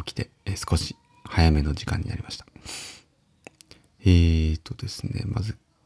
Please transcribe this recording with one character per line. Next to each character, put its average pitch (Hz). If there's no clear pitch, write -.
起 -
き -
て、 -
え 98
ー、 -
少 104
し -
早 82
め 76
の 73
時 -
間 -
に -
な -
り -
ま -
し -
た。 -
え -
ー 82
と -
で -
す -
ね、 -
ま 113
ず 110